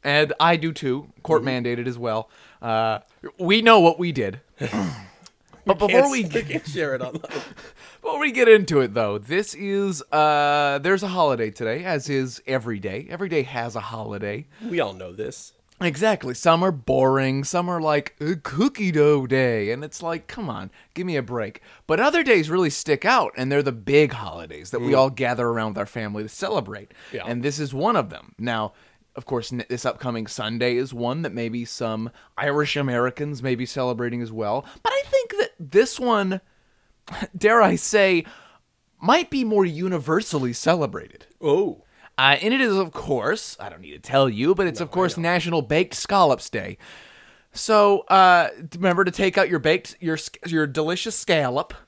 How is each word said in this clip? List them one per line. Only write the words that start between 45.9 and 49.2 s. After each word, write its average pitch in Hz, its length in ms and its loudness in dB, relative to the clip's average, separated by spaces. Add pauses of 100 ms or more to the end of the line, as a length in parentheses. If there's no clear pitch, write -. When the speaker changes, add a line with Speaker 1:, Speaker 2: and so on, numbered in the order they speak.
Speaker 1:
Scallops 170 540 2
Day. 95 280 -8 (720)
So, 208 500 4
uh, 180 480 6 (260)
remember 180 280 2
to 185 80 0
take 190 260 0